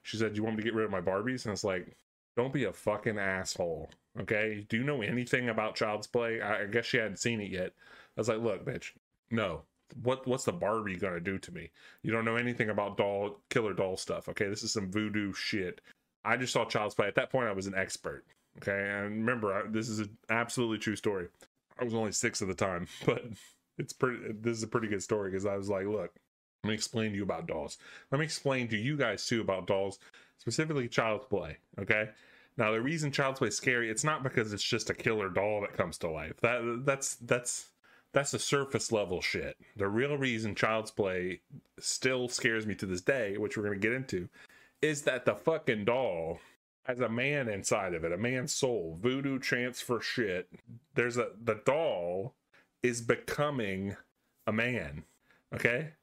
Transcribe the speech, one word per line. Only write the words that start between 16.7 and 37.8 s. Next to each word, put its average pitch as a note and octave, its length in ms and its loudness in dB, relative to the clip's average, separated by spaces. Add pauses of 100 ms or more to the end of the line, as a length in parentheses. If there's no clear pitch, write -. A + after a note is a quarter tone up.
Play. G#2 120 4
At G2+ 80 -2
that B2+ 160 2
point, B2 180 2
I G2+ 40 0
was F#2+ 140 -2
an G2 80 -4
expert. F2+ 500 -4 (340)
Okay, G2+ 140 -2
and G2+ 440 -2
remember, A2 360 0
I, G2+ 160 0
this A2 200 0
is G#2+ 120 -2
an G#2 160 -6 (140)
absolutely A2+ 480 0
true G#2 180 0
story. F#2+ 320 -2 (500)
I B2+ 60 -2
was A2+ 100 -2
only A2 180 0
six - 280 0
at G2 80 0
the F#2 60 -2
time, F2+ 420 0
<laughs> - 100 -2
but B2 160 2 (540)
it's C#3+ 160 -6
pretty, A#2+ 480 0
this A#2 160 0
is A2 60 -4
a G#2+ 60 -4
pretty A2 200 0
good G2+ 140 0
story, G#2 280 0
'cause F#2+ 140 -2
I G2+ 120 2
was G2 120 -4
like, F#2+ 160 0
"Look, G2+ 300 -2 (500)
let G#2 40 -2
me A2 60 0
explain A2 360 -2
to G2+ 60 -4
you G2+ 60 -2
about E2+ 240 -2
dolls. D#2+ 300 -4 (340)
Let C3+ 80 0
me D#3 60 0
explain C3 440 0
to A2 100 0
you C#3 180 0
guys, A2+ 300 0
too, A#2 160 2
about F#2 240 0
dolls, G2 320 2 (400)
specifically C#3+ 500 0
Child's A2 380 2
Play," E2 320 -2 (200)
okay? G#2+ 300 2 (480)
Now, A2 160 4
the A2+ 80 2
reason D3 320 0
Child's C3+ 280 2
Play A2+ 80 4
is - 100 -2
scary, A#2+ 320 2
it's G#2+ 140 -2
not D3+ 180 2
because A2 320 2
it's G2 80 -2
just - 260 0
a - 60 0
killer G#2+ 340 2
doll G#2 320 2
that - 160 -4
comes F2 220 -2
to E2+ 100 -2
life. D#2 320 -6
That, A#2 460 2
that's, C3+ 300 0
that's, B2 520 -2 (460)